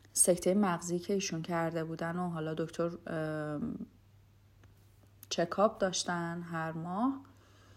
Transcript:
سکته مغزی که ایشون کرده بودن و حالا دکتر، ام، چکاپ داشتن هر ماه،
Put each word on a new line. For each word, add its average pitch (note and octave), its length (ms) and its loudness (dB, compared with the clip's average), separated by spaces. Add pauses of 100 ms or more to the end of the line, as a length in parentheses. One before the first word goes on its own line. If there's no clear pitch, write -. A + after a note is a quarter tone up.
(120)
سکته F3+ 420 4
مغزی F3 440 2
که F#3 160 -2
ایشون F3 280 -2
کرده E3 420 0
بودن E3 320 -4
و F3+ 140 -2
حالا D#3+ 240 -2
دکتر، E3 360 -2 (160)
ام، D#3 800 -4 (1400)
چکاپ F#3+ 500 2
داشتن F3 640 -2
هر E3 300 -4
ماه، G3 480 -2 (560)